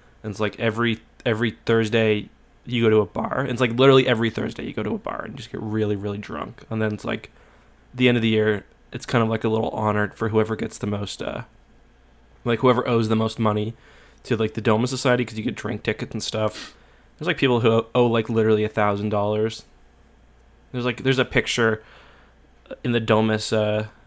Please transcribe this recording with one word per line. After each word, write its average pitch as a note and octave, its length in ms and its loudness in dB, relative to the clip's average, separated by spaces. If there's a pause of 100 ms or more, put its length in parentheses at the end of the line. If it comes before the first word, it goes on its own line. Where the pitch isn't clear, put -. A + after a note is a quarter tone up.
(240)
and G#2+ 80 -8
it's, F#2 100 -10
like, G#2 180 -2
every, A2+ 400 0 (260)
every A#2 260 0 (140)
Thursday A2 640 2 (360)
you A#2+ 200 -2
go A2+ 80 6
to A2 60 6
a G#2 100 4
bar. - 340 -4
And C3+ 80 -2
it's, A#2 120 -4
like, A#2+ 120 2
literally C3+ 340 6
every A#2 220 2
Thursday - 380 -6
you - 60 -8
go G#2+ 100 -4
to G#2 100 -4
a - 60 -4
bar - 260 -8
and - 100 -12
just - 160 -16
get - 100 -8
really, G#2+ 340 0
really G#2 240 -6
drunk. - 500 -10
And A2 100 -4
then G#2+ 140 0
it's, G2+ 100 -10
like, A2+ 280 -6 (600)
the B2+ 160 2
end A#2+ 100 4
of A2+ 40 0
the A2+ 80 2
year, G#2+ 360 2 (260)
it's - 160 -10
kind A#2 160 2
of, A2 60 0
like, A2 140 -2
a A2+ 60 2
little A2 220 0
honor G#2 440 0
for A2+ 140 -2
whoever A2 260 2
gets A2 220 -8
the - 80 -8
most, G2+ 380 -6
uh, - 200 -8 (1040)
like, A#2 140 0
whoever B2 280 4
owes A#2 220 0
the A2+ 60 2
most A2 240 -2
money G#2+ 340 0 (500)
to, A#2 140 -2
like, A2 160 -2
the A2 80 -8
Domus A#2 300 2
Society, B2 340 0
'cause A2+ 140 -12
you G#2+ 40 -8
get B2 120 -4
drink - 260 -8
tickets - 320 -4
and A2 80 -6
stuff. - 540 -6 (420)
There's, D3+ 100 -10
like, F3 100 -2
people B2 240 2
who A2+ 340 4
owe, B2 100 4
like, A2+ 240 0
literally A2 340 2
a G#2 60 -2
thousand G#2 400 0
dollars. G#2+ 560 -2 (1080)
There's, B2 140 -4
like, A#2 180 -4
there's C3 160 2
a B2 60 2
picture A2+ 560 0 (1000)
in B2 80 -2
the A#2 80 2
Domus, A2 520 2
uh, G#2+ 360 0 (200)